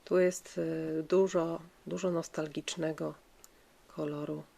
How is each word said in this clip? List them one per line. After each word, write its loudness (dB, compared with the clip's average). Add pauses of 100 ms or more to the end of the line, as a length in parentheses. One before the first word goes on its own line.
Tu 4
jest, 2 (400)
e, -2
dużo, 2 (260)
dużo 0
nostalgicznego -4 (720)
koloru -6 (140)